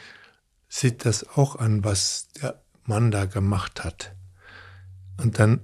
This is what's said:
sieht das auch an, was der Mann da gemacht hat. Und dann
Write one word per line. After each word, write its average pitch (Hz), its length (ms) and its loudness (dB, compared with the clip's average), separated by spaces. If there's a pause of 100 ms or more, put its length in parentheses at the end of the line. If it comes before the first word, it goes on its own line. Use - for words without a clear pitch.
(680)
sieht - 360 -2
das - 240 -2
auch 139 280 2
an, 107 280 2
was - 440 -2 (120)
der - 220 -8 (220)
Mann 113 260 2
da 98 160 0
gemacht 98 580 -2
hat. - 300 -12 (1040)
Und 117 200 0
dann 110 260 6